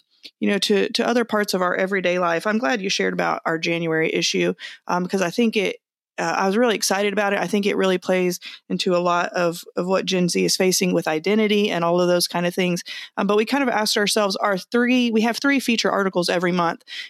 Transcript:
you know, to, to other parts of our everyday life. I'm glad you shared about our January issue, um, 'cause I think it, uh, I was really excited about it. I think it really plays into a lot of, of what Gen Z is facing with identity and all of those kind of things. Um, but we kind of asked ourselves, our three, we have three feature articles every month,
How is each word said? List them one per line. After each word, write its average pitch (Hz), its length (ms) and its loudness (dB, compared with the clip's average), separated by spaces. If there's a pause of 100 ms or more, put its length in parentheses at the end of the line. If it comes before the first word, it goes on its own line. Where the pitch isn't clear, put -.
(400)
you 208 100 0
know, 202 100 2
to, 196 340 2
to 226 120 0
other 233 200 2
parts 208 280 0
of 185 80 -2
our 180 140 0
everyday 185 420 0
life. 170 300 0
I'm 214 120 0
glad 254 220 -2
you 190 80 -4
shared 190 240 0
about 170 320 -2
our 165 120 0
January 165 560 -2
issue, 175 400 0 (340)
um, 180 180 -2
'cause 190 160 -2
I 170 100 0
think 226 260 0
it, 185 200 -2 (400)
uh, 170 200 -2
I 190 80 2
was 196 120 2
really 233 180 2
excited 202 380 0
about 202 200 0
it. 202 60 0
I 175 80 -2
think 202 180 0
it 202 120 0
really 190 200 2
plays 180 420 -2 (300)
into 185 260 0
a 175 40 2
lot 175 300 0
of, 175 340 -2 (120)
of 175 120 -2
what 190 180 2
Gen 180 240 0
Z 190 140 0
is 170 140 0
facing 185 360 2
with 170 140 0
identity 202 640 2
and 170 120 -2
all 175 160 2
of 180 80 2
those 175 200 2
kind 175 180 -2
of 175 80 -2
things. 180 300 -2 (340)
Um, 202 80 0
but 202 120 2
we 220 80 2
kind 277 180 0
of 247 60 0
asked 214 280 0
ourselves, 202 380 0
our 202 220 0
three, 240 520 2
we 220 120 2
have 226 160 0
three 277 220 2
feature 220 300 0
articles 185 400 0
every 180 220 2
month, 175 320 0 (260)